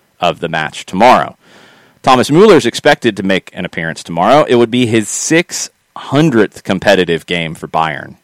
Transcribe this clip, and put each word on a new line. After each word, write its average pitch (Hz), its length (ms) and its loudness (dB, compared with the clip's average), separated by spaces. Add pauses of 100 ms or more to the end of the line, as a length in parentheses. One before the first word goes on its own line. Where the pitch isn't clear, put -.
(200)
of 82 220 -2
the 85 80 -6
match 80 360 -6
tomorrow. 101 520 2 (640)
Thomas 127 300 0
Mueller's 170 340 6
expected 120 520 -2
to 101 60 -6
make 95 300 -2
an 92 120 -8
appearance 82 380 -10
tomorrow. 101 420 2
It 123 100 0
would 120 160 2
be 123 140 0
his 110 240 -2
six - 600 -4 (280)
hundredth 131 680 0
competitive 92 600 0
game 82 300 -6
for 80 120 -14
Bayern. 73 560 -6